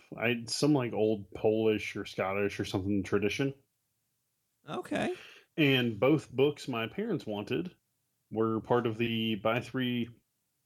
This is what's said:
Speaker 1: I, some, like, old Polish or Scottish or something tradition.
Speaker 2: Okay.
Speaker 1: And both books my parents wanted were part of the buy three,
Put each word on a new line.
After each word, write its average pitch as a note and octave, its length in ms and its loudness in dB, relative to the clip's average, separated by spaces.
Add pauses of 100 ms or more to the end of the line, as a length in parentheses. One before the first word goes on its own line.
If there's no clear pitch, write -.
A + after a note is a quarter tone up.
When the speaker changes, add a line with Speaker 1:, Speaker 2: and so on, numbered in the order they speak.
(180)
Speaker 1:
I, A#2 300 0
some, D3 260 2
like, B2 200 2
old G#2 380 0
Polish A2 680 2
or G2 80 -6
Scottish G2 540 -2
or G2+ 60 -4
something G2 380 0
tradition. G#2 500 0 (1160)
Speaker 2:
Okay. - 440 -4 (440)
Speaker 1:
And B2+ 420 2
both D#3 320 2
books C3+ 360 2
my A2+ 200 -2
parents G3 380 -4
wanted A2+ 460 -4 (600)
were A2 300 0
part A#2+ 260 2
of A2+ 100 -4
the A2+ 380 0
buy A2 240 0
three, A#2+ 500 -4 (560)